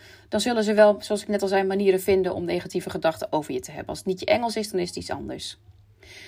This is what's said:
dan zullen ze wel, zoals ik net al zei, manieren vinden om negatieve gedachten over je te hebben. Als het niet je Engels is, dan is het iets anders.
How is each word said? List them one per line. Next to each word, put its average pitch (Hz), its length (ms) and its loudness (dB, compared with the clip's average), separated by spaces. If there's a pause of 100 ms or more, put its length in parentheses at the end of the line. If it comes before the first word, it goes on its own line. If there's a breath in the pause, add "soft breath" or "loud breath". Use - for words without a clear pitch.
(300 soft breath)
dan 214 100 -2
zullen 226 240 0
ze 214 100 0
wel, 208 260 8
zoals 208 220 -4
ik - 60 -12
net 202 140 0
al 202 60 0
zei, 196 160 2
manieren 190 380 4
vinden 190 320 2
om 175 120 -4
negatieve 175 440 -4
gedachten 160 420 -2
over 151 220 -2
je 127 60 -4
te - 120 -12
hebben. - 180 -12
Als - 80 -8
het - 100 -8
niet 185 120 -2
je - 60 -8
Engels 220 300 2
is, 214 140 -4
dan 185 100 -4
is 175 80 -2
het - 100 -10
iets 175 120 -10
anders. - 480 -10 (720 loud breath)